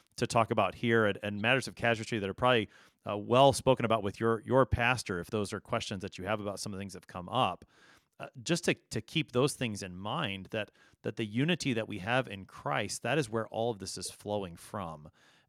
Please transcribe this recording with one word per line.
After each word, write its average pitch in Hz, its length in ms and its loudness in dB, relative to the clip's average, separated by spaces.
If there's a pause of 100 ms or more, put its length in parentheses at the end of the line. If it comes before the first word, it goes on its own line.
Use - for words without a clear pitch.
(160)
to 123 100 0
talk 113 240 4
about 104 240 2
here, 113 320 4
and, 98 160 2
and 104 200 -4
matters 120 260 2
of 98 60 -12
casuistry 117 440 0
that 98 100 -2
are 95 60 -4
probably, 123 340 4 (420)
uh, 104 60 -2
well 123 360 6
spoken 127 320 2
about 110 180 4
with 98 180 -4
your, 113 260 2
your 127 180 6
pastor, 117 560 0
if 85 80 -8
those 104 240 -2
are 98 80 -6
questions 107 420 -6
that 98 140 -8
you 92 80 -8
have 104 160 -2
about 98 200 -6
some 107 120 -8
of 95 60 -10
the - 20 -8
things 98 120 -10
that 87 100 -14
have - 40 -20
come 90 220 -12
up, 101 360 0 (560)
uh, - 60 -12 (160)
just 170 220 -2
to, 165 100 2 (160)
to 117 100 -4
keep - 320 -4
those 135 220 2
things 107 280 -4
in 90 140 -10
mind, 98 540 -6
that, 107 200 -4 (320)
that 110 140 -6
the 117 100 -2
unity 135 460 0
that 107 160 -2
we 104 100 -8
have 120 300 0
in 98 160 -10
Christ, 135 580 -4
that 127 160 0
is 127 100 0
where 110 200 -2
all 113 220 -2
of 104 80 -4
this 95 200 -10
is 92 120 -8
flowing 98 460 -4
from. 80 520 -10 (400)